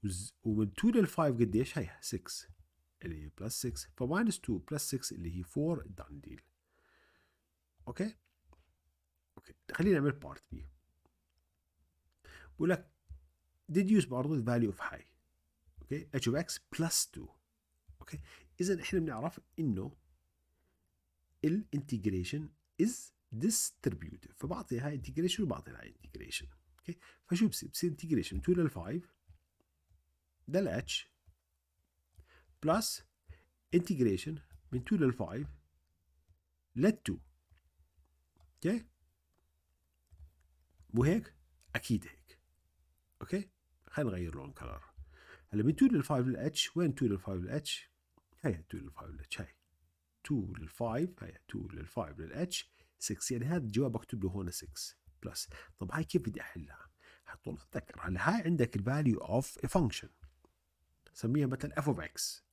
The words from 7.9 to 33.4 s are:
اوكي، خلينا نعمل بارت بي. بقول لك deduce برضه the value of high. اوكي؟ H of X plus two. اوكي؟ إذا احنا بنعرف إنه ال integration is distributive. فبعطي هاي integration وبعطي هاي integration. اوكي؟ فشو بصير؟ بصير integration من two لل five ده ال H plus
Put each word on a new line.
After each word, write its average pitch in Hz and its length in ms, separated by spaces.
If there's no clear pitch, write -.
اوكي، - 180
خلينا 180 260
نعمل 139 140
بارت 71 380
بي. - 180
بقول 165 140
لك - 220
deduce 190 360
برضه 131 340
the - 20
value 117 300
of - 60
high. - 240
اوكي؟ - 360
H 135 40
of 127 240
X - 140
plus 165 300
two. - 120
اوكي؟ - 200
إذا 180 220
احنا 185 180
بنعرف 147 400
إنه 127 380
ال 180 220
integration 104 680
is - 300
distributive. 92 1000
فبعطي - 440
هاي 143 220
integration 160 380
وبعطي 147 300
هاي 57 240
integration. - 520
اوكي؟ - 200
فشو 196 220
بصير؟ - 200
بصير 170 280
integration 151 360
من 69 100
two 175 160
لل 156 120
five 104 360
ده 160 120
ال - 220
H - 240
plus 196 360